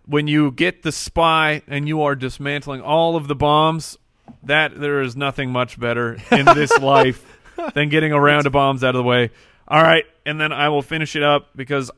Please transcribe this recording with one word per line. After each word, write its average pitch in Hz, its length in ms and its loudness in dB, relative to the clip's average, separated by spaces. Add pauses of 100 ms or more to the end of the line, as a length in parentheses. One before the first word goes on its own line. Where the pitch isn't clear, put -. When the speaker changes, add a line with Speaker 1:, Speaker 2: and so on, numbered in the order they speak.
Speaker 1:
when 147 220 -2
you 147 240 2
get 160 320 -2
the 156 80 -4
spy 160 760 0
and 143 200 -6
you 156 160 -2
are 143 100 0
dismantling 139 680 -8
all 165 340 0
of 151 120 -4
the 143 80 -4
bombs, 151 600 0 (460)
that 147 360 -2
there 143 220 -2
is 123 140 -6
nothing 139 340 -6
much 123 300 -4
better 117 380 -4 (120)
in 139 160 4
this 151 320 4
Speaker 2:
<laughs> - 40 2
Speaker 1:
life 135 440 2 (480)
than 147 160 -2
getting 156 220 0
a 147 100 2
round 147 240 4
of 139 80 0
bombs 135 300 0
out 131 100 2
of 127 60 0
the 127 40 -2
way. 123 280 0 (360)
All 151 140 2
right, 165 240 4 (180)
and 151 160 -6
then 151 120 -2
I 143 180 0
will 147 140 0
finish 156 320 -6
it 151 80 0
up 143 320 0
because 135 420 -6